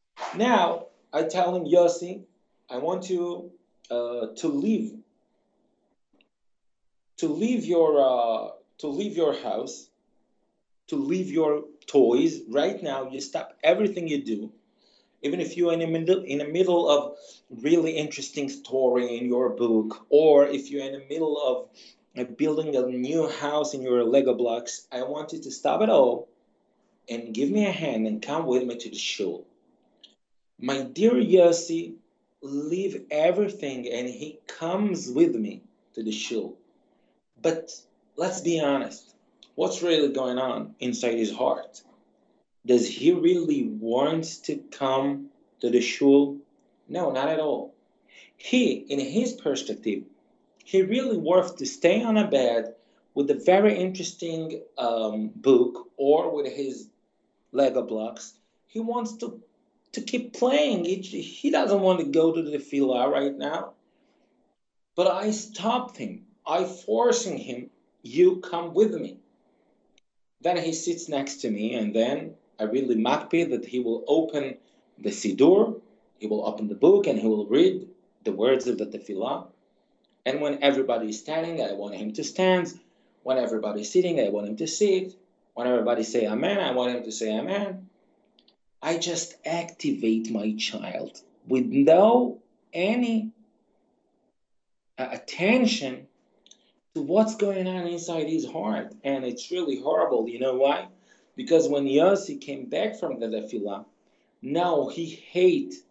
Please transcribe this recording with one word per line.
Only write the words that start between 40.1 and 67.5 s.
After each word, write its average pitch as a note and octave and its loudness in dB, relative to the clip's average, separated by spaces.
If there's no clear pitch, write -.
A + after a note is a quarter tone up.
going B2+ -2
on A#2 -4
inside A#2+ -2
his A2 0
heart? - -4
Does A#2+ 4
he D3 2
really D#3+ 2
want B2 0
to D3 -4
come C#3 -2
to B2 0
the A#2+ 4
shul? C#3 6
No, D#3+ -2
not C3+ 0
at D#3+ 0
all. D3 -2
He, B3 2
in - -6
his A3+ -2
perspective, A2 -4
he F#3+ 2
really A3+ 0
wants E3+ 4
to C3+ -10
stay G3 2
on A3 2
a G3 2
bed A#2+ 2
with C#3+ 2
a C#3 0
very G3+ 6
interesting, E3+ -6
um, A2 -2
book B2 4
or D3+ 4
with C3+ -4
his C3+ -8
Lego B2+ 2
blocks. A2 -8
He - -10
wants A3+ -4
to, - -12
to - -10
keep - -6
playing. B3 0
He, F#3 -2
he - -4
doesn't G3 2
want F#3 4
to D#3 -2
go D#3+ 4
to E3 -2
the D3 -4
tefillah C3+ 0
right C#3 0
now. D#3 -6
But F#3 4
I G3 0
stopped A3+ -4
him. G2+ -10
I E3+ 0
forcing G#3+ 0
him, B2 -12